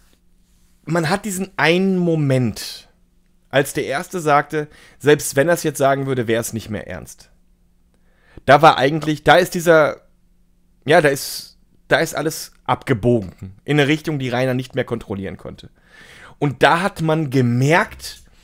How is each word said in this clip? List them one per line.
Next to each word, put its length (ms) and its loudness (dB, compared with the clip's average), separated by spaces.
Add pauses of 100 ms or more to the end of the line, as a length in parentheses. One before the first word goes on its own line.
(840)
man 260 -2
hat 140 -2
diesen 320 -8
einen 420 2
Moment, 880 -2 (640)
als 240 -2
der 120 -4
Erste 340 -6
sagte, 480 0 (300)
selbst 380 2
wenn 120 2
er's 160 0
jetzt 140 -4
sagen 280 2
würde, 220 -4
wär's 240 -2
nicht 180 -10
mehr 180 -10
ernst. 420 -16 (1160)
Da 160 6
war 160 8
eigentlich, 460 -2
da 120 6
ist 180 2
dieser, 480 2 (840)
ja, 160 6
da 60 4
ist, 500 -6 (300)
da 100 2
ist 180 -4
alles 360 -6 (120)
abgebogen 680 -2 (320)
in 160 0
eine 80 2
Richtung, 320 -4
die 100 -8
Rainer 240 -2
nicht 220 -8
mehr 80 -2
kontrollieren 540 -8
konnte. 320 -18 (680)
Und 240 -2
da 200 4
hat 200 -4
man 280 -2
gemerkt, 920 0 (220)